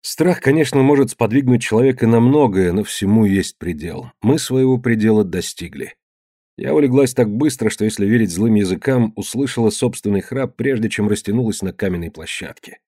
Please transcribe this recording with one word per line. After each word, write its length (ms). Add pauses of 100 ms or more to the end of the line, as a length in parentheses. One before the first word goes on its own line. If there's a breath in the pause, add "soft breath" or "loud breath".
Страх, 400
конечно, 420
может 280
сподвигнуть 520
человека 420
на 140
многое, 520
но 120
всему 420
есть 320
предел. 540 (100)
Мы 160
своего 400
предела 460
достигли. 720 (640)
Я 140
улеглась 400
так 160
быстро, 400
что, 160
если 220
верить 240
злым 240
языкам, 600
услышала 540
собственный 520
храп, 340
прежде 340
чем 180
растянулась 540
на 100
каменной 380
площадке. 800